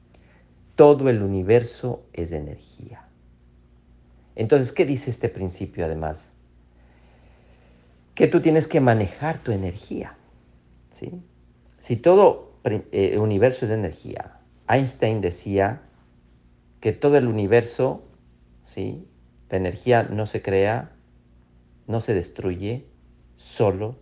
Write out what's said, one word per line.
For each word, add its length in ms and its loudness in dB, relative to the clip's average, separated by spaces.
Todo 340 8
el 140 2
universo 840 0
es 180 -8
energía. 760 -14
Entonces, 380 2
¿qué 120 0
dice 260 -4
este 180 -4
principio 560 -8
además? 480 -8
Que 120 4
tú 140 2
tienes 260 2
que 120 0
manejar 580 0
tu 140 -8
energía, 640 -8
¿sí? 180 -14
Si 180 -6
todo 580 4
pri-, 280 -4
eh, 280 0
universo 460 2
es 60 -2
energía, 640 -8
Einstein 520 0
decía 600 -2
que 100 -2
todo 240 2
el 120 4
universo, 760 0
¿sí? 420 -12
La 60 -6
energía 480 0
no 240 -6
se 140 -8
crea, 500 -2
no 140 -4
se 120 -2
destruye, 720 -6
solo 640 -2